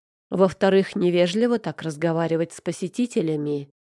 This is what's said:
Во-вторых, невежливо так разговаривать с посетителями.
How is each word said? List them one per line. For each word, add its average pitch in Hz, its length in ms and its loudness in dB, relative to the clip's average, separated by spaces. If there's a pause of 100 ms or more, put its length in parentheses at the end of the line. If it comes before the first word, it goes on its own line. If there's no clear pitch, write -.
(300)
Во-вторых, 190 640 2
невежливо 180 640 2
так - 240 -8
разговаривать 165 720 -2
с - 80 -18
посетителями. 160 1080 -4 (120)